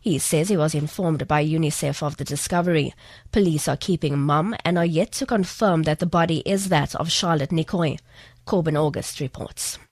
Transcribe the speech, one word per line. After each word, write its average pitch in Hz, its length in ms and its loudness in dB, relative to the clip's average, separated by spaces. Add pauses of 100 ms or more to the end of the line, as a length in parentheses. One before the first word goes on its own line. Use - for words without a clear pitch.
He 170 180 0
says 160 300 0
he 208 80 2
was 156 180 2
informed 156 540 -2
by 151 160 2
unicef 156 580 0
of 151 140 -4
the 139 80 -8
discovery. 165 680 0 (380)
Police 170 380 2
are 139 80 0
keeping 151 420 0
mum 156 460 2
and 175 120 2
are 170 80 2
yet 170 280 0
to - 140 -4
confirm 185 580 2
that 156 160 0
the 175 60 0
body 165 380 2
is 196 260 -2
that 147 260 0
of 165 140 -2
Charlotte 160 420 0
Nikoy. 160 460 0 (480)
Corbin 170 300 2
August 147 440 -2
reports. - 580 -8 (140)